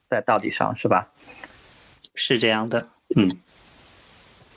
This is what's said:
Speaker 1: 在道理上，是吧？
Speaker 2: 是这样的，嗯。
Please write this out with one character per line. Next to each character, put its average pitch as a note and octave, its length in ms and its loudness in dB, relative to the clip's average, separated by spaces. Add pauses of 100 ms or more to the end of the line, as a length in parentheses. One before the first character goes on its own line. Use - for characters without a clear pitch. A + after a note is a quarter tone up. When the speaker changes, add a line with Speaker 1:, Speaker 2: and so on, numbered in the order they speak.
(100)
Speaker 1:
在 A2 100 -2
道 A2 160 2
理 G#2 140 -4
上， A2 260 -2
是 - 120 -2
吧？ F#2+ 240 0 (1040)
Speaker 2:
是 - 240 -2
这 A2+ 100 2
样 A2 200 0
的， A#2 200 -4 (260)
嗯。 F#2 240 2 (1200)